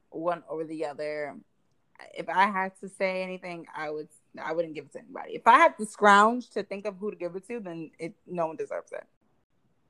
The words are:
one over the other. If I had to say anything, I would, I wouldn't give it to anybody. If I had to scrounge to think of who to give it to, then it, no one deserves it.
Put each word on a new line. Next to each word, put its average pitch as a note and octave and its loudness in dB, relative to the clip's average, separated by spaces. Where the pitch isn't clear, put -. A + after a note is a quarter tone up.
one E3 -4
over D#3+ -6
the D#3+ -8
other. D3 -8
If - -8
I F#3 4
had F#3+ -2
to G3 -14
say F#3 -2
anything, F#3 -10
I D3+ -6
would, D3+ -10
I D#3+ -6
wouldn't D#3+ -2
give C#3+ -12
it - -20
to - -14
anybody. - -14
If - -8
I B3 10
had E4 6
to G#3+ -6
scrounge G#3+ 6
to G3+ -4
think G3 -10
of G3 -8
who G3+ -8
to F3+ -12
give F3 -8
it G3 -10
to, A#3+ -10
then E3 -12
it, E3 -10
no E3+ -4
one D#3+ -8
deserves A2+ -10
it. - -12